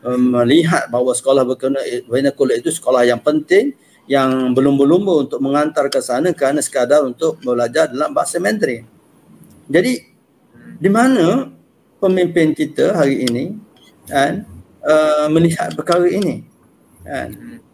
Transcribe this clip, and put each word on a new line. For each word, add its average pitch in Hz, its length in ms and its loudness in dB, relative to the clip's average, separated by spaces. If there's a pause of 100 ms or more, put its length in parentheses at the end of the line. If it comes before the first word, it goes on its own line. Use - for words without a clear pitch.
um, 123 320 0
melihat 151 560 0
bahawa 123 240 0
sekolah 135 240 2
berkena-, 127 640 -4
vernacular 131 480 0
itu 156 160 -2
sekolah 127 380 0
yang 120 100 2
penting, 170 560 0 (360)
yang 131 420 0
berlumba-lumba 143 720 2
untuk 131 160 -8
mengantar 143 480 0
ke 135 160 -2
sana 151 320 0
kerana 143 240 0
sekadar 135 460 2
untuk 156 340 -4
belajar 123 480 0
dalam 131 240 -4
bahasa 170 300 -2
Mandarin. 165 420 -2 (880)
Jadi, 220 320 0 (760)
di 185 80 2
mana 233 580 2 (540)
pemimpin 175 500 2
kita 156 460 -2
hari 135 320 0
ini, 151 260 -6 (540)
kan, 151 340 -2 (400)
uh, 151 480 2
melihat 165 460 2
perkara 175 320 0
ini, 180 340 -4 (600)
kan? 120 560 -12 (120)